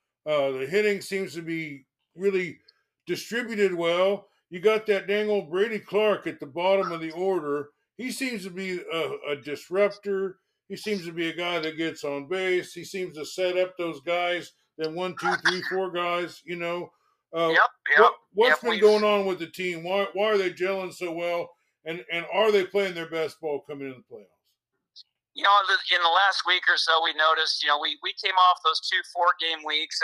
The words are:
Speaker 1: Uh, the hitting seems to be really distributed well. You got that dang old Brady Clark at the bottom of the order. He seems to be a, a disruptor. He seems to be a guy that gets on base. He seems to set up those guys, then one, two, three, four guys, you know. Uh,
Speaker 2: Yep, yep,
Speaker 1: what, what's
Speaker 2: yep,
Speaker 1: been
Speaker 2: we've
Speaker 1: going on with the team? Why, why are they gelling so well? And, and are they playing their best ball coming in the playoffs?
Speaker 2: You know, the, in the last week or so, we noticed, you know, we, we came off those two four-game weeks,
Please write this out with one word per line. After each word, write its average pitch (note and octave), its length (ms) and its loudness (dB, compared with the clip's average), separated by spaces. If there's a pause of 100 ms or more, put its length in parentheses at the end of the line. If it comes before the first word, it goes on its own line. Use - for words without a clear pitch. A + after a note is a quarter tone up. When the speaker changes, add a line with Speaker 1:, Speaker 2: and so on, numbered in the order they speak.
(260)
Speaker 1:
Uh, D3 260 2
the C3 140 -6
hitting G3+ 360 0
seems F#3 340 -6
to E3+ 80 -10
be D#3+ 420 -8 (300)
really F#3 420 -2 (480)
distributed G#3 680 -2
well. F3+ 520 2 (220)
You F3+ 100 -12
got G#3+ 280 2
that F#3+ 180 2
dang G#3 240 0
old F#3 220 -2
Brady G#3 260 0
Clark G3+ 480 0
at D#3+ 140 -8
the D3+ 80 -12
bottom F3 440 2
of E3 100 -6
the D#3+ 100 -8
order. D#3 580 -2 (280)
He B3 140 -8
seems A#3+ 340 -6
to F#3+ 40 -10
be F3+ 300 -6 (120)
a, D#3 200 -2 (180)
a D3 60 -4
disruptor. F#3+ 1040 -2 (280)
He G3 100 -12
seems G3+ 280 -4
to E3+ 60 -10
be E3 180 -4
a D3+ 60 -6
guy F3 240 -2
that D#3 180 -6
gets D#3+ 260 -4
on C#3+ 240 -6
base. F#3 460 -2
He E3+ 100 -14
seems F3+ 340 -8
to D3 80 -10
set F3+ 300 -2
up F#3 220 0
those E3 240 -6
guys, F3 520 -2 (240)
then D#3+ 180 -4
one, F3+ 240 -4
two, E3 160 0 (100)
three, F#3 240 0
four F#3 220 -2
guys, F3 520 -4
you F3 120 -10
know. E3+ 360 -6 (440)
Uh, E3 140 2
Speaker 2:
Yep, F3+ 200 6 (220)
yep, C#3+ 80 6
Speaker 1:
what, A#3 140 8 (200)
what's A3 160 4
Speaker 2:
yep, - 120 2
Speaker 1:
been A#3 100 -4
Speaker 2:
we've G#3+ 100 -2
Speaker 1:
going G#3+ 220 6
on G3+ 240 2
with F#3 100 -2
the D#3+ 140 -8
team? F3 320 -6
Why, F#3+ 300 -2
why G#3 180 0
are G#3+ 80 4
they F#3 120 0
gelling F#3 420 -4
so F3 180 -6
well? E3+ 400 -4 (340)
And, E3+ 260 -8
and E3+ 220 -4
are G#3+ 180 4
they G3 140 4
playing F#3+ 300 0
their E3 160 -8
best D#3+ 280 -4
ball D3 220 -4
coming C#3 240 -12
in C3 80 -10
the A#2+ 220 -20
playoffs? G2+ 160 -20 (1040)
Speaker 2:
You - 80 -4
know, G3+ 80 8 (160)
the, F#3+ 80 4 (180)
in F3+ 80 4
the E3+ 140 6
last F#3+ 320 2
week F3+ 240 2
or E3+ 80 2
so, E3 240 2
we E3 100 0
noticed, D#3 480 2
you D3+ 60 -2
know, D3 100 4
we, D3+ 240 -4
we F#3 140 -6
came F#3+ 240 0
off F3+ 240 4
those D#3+ 240 2
two F#3 240 -2
four-game E3 560 -2
weeks, D#3 360 -4